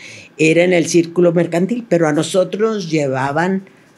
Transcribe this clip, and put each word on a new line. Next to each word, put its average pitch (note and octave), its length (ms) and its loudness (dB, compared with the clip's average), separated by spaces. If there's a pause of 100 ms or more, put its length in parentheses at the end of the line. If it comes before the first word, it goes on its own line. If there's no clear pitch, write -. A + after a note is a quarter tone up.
(380)
Era D#3+ 260 4
en F#3 80 2
el E3+ 140 2
Círculo F3 460 2
Mercantil, F3 560 -2
pero E3 200 2
a D3+ 40 0
nosotros F#3 640 -2
nos F3 140 -8
llevaban D3+ 800 -2 (300)